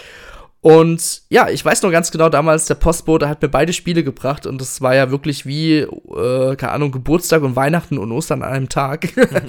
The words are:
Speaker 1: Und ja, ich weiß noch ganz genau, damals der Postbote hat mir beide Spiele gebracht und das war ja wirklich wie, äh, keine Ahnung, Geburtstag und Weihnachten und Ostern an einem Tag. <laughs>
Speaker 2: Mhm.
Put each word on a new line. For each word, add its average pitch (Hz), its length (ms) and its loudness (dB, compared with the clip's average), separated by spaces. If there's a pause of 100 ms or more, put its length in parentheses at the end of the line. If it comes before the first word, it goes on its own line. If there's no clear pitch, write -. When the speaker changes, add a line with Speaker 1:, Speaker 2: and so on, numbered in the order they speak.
(600)
Speaker 1:
Und 165 680 4
ja, - 220 4
ich 131 120 -4
weiß - 200 0
noch 202 80 0
ganz 165 200 0
genau, 160 200 2
damals 156 340 2
der 143 120 -2
Postbote 160 520 0
hat 151 140 -4
mir 143 80 -2
beide 160 240 0
Spiele 170 280 -2
gebracht 135 440 -6
und 135 160 -8
das - 180 -10
war 131 140 2
ja 135 160 2
wirklich 139 340 -4
wie, 151 360 0
äh, 127 760 -2
keine 127 160 -6
Ahnung, 143 180 -2
Geburtstag 147 520 0
und 131 120 -2
Weihnachten 143 440 -2
und 104 120 -6
Ostern 135 320 -4
an - 80 -6
einem 135 200 -4
Tag. 139 420 -4
<laughs> - 20 -20
Speaker 2:
Mhm. 233 340 2